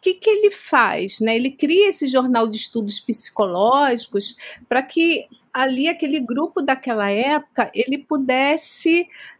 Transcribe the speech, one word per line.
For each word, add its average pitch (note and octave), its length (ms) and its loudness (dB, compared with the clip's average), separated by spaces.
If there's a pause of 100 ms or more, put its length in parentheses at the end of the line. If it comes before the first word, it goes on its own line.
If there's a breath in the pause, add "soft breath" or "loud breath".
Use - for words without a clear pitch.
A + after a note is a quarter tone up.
que F#4 140 0
que - 140 0
ele G#4 220 4
faz, G3 720 0
né? A3+ 160 2
Ele B3+ 120 0
cria E4+ 380 2
esse G4 220 -2
jornal B3+ 360 2
de A3 120 -4
estudos G#3+ 420 -6
psicológicos A3 1400 0 (320 loud breath)
pra B3 160 0
que E4 440 0 (260)
ali C4 340 0
aquele D#4 320 -2
grupo C4 420 -4
daquela B3 480 -2
época, C4 640 -2
ele C4 240 -2
pudesse, C#4+ 1120 0 (320 loud breath)